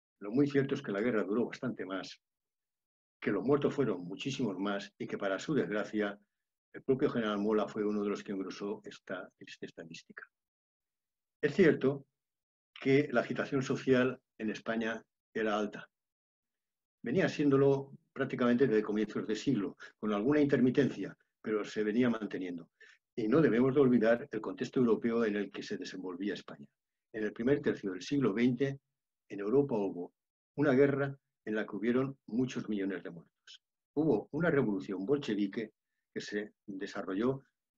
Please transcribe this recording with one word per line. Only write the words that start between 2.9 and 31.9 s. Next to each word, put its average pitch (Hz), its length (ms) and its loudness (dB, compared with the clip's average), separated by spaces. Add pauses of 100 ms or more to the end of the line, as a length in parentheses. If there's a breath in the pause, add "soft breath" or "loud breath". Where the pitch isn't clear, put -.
que 120 100 0
los 95 120 -2
muertos 143 320 2
fueron 104 280 0
muchísimos 98 540 -4
más 101 400 -4
y 117 80 -8
que, 110 140 -8
para 95 180 -2
su 160 160 -4
desgracia, 104 640 -2 (560)
el - 100 -16
propio 139 280 2
general 107 260 -2
Mola 104 300 2
fue 107 180 -4
uno 104 160 0
de 104 80 0
los 98 140 -4
que - 80 -10
engrosó 98 520 -6
esta - 540 -12
triste - 300 -16
estadística. - 560 -16 (1160)
Es 143 120 2
cierto 143 540 4 (680)
que 139 380 2
la 120 100 2
agitación 131 400 -2
social 127 580 2 (180)
en 110 120 -4
España 113 560 -4 (280)
era 110 240 0
alta. 104 300 -4 (1120)
Venía 143 280 0
siéndolo 139 640 4 (200)
prácticamente 127 560 2
desde 107 160 4
comienzos 104 420 -2
de 107 100 -4
siglo, 107 420 -2 (200 loud breath)
con 107 140 -2
alguna 127 300 2
intermitencia, 127 760 2 (240)
pero 107 220 0
se - 180 -4
venía 113 280 2
manteniendo. 92 600 -6 (440 loud breath)
Y 110 140 -2
no 139 100 6
debemos 127 340 4
de 143 80 4
olvidar 120 480 4
el 107 120 -6
contexto - 400 -2
europeo 117 420 2
en 104 140 0
el 98 120 -4
que - 140 -10
se 101 140 -8
desenvolvía 92 560 -6
España. 82 340 -14 (460)
En 110 100 -4
el 104 80 -2
primer 135 300 0
tercio 104 300 -2
del 90 100 -8
siglo 131 320 0
veinte, 131 480 2 (480)
en 101 100 -10
Europa 131 360 2
hubo 90 380 -4 (440)
una 143 160 4
guerra 139 440 4 (280)
en 107 100 -4
la 110 100 -2
que 107 120 -10
hubieron 120 500 0